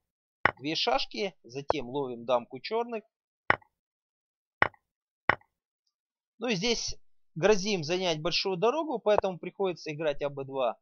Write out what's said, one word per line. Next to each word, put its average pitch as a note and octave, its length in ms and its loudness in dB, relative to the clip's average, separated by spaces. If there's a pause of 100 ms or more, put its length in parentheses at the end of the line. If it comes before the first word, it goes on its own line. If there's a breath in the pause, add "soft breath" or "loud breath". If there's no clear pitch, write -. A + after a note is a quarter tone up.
(600)
две D3 160 -2
шашки, A3 680 -2
затем B2 460 -6
ловим B2 340 -6
дамку A#2+ 380 -2
чёрных. A3+ 420 -6 (3250)
Ну A3+ 80 -4
и A#3 80 2
здесь A3 400 0 (400)
грозим F#3 480 4
занять E3+ 380 0
большую F3 340 0
дорогу, B3+ 440 2
поэтому G3 380 2
приходится F3 540 -4
играть D3 300 -2
а D3 80 -2
б C#3 160 -6
два. C3 360 -2